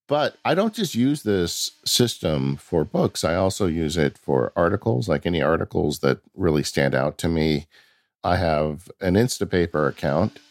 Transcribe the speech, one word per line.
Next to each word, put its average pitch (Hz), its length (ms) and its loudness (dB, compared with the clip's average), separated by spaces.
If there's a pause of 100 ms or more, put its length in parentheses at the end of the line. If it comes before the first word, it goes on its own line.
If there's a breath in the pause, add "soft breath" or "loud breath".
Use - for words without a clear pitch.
But 143 360 -2
I 139 120 0
don't 214 180 0
just 185 220 -4
use 135 260 2
this 95 500 -2 (140)
system 76 720 0
for 80 260 -2
books. - 400 -2
I 82 120 2
also 95 320 0
use 80 280 -2
it 73 220 0
for 65 380 0
articles, 107 520 0
like, 78 200 0
any 85 140 0
articles 78 580 0
that 65 200 0 (160)
really 78 280 0
stand 69 320 0
out 69 240 -2
to 85 100 -2
me. 78 380 0 (560 soft breath)
I 90 120 0
have 78 540 -2 (100)
an 92 140 0
Instapaper 90 720 0
account, 73 520 -2 (120)